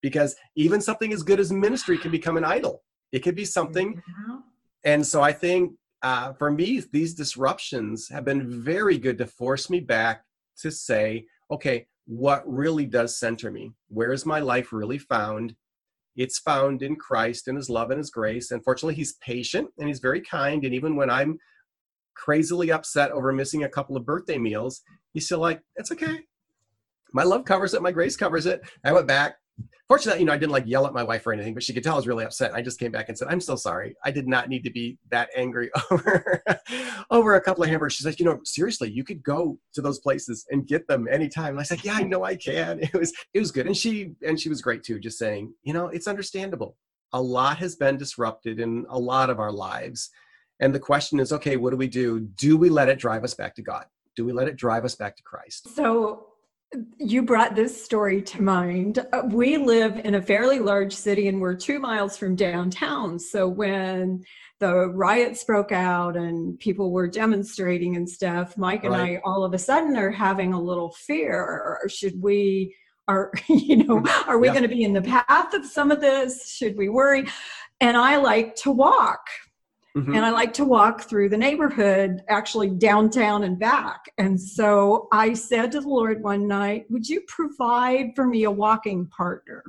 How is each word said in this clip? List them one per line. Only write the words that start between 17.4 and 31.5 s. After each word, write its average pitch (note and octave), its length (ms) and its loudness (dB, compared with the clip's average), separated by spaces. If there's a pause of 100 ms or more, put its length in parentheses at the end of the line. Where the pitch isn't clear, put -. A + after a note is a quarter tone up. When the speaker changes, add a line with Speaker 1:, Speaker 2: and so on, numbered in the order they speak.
Speaker 1:
and C3 80 -4
his C3+ 140 -8
love A#2 200 -2
and C3+ 80 -2
his C#3+ 120 -8
grace. A2+ 420 -6
And A#2 100 -6
fortunately, D3 320 -2
he's C#3+ 200 -8
patient B2 640 -6
and D3 100 -6
he's C#3 120 -6
very C3 200 0
kind. D3 440 -4
And C3 100 -2
even D3+ 220 -2
when C3+ 140 0
I'm D3 280 0 (760)
crazily D#3+ 560 0
upset D3+ 400 0
over C3+ 220 -2
missing C3+ 320 -2
a C3+ 40 -4
couple C#3 280 -6
of B2 100 -6
birthday D#3+ 320 -4
meals, A#2 440 -4 (320)
he's D#3 120 -6
still E3+ 140 -2
like, E3 220 -2 (140)
"It's A3 160 -10
okay. D#4+ 280 -6 (920)
My C3+ 100 0
love F#3 240 2
covers F#3+ 280 0
it. G3 80 0
My F3+ 100 0
grace E3+ 240 -2
covers E3 300 -2
it." - 140 -2 (240)
I C#3 80 2
went - 160 6
back. C#3 280 2 (500)
Fortunately, A3 340 4
you F3 60 4
know, D3+ 60 2
I D3 60 0
didn't, D3+ 120 0
like, C3+ 160 2
yell C3+ 200 2
at - 80 -4
my B2 100 -2
wife A2+ 220 -4
or A#2 60 0
anything, G#2 220 -6